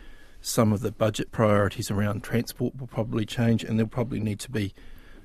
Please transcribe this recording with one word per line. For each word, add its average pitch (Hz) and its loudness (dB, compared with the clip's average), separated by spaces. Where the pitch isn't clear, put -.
some 107 4
of 101 0
the 107 -2
budget 110 0
priorities 104 4
around 104 0
transport - -2
will 131 -10
probably 113 -2
change, 117 2
and 110 0
there'll 110 0
probably 120 -4
need 104 -2
to - -12
be 104 -2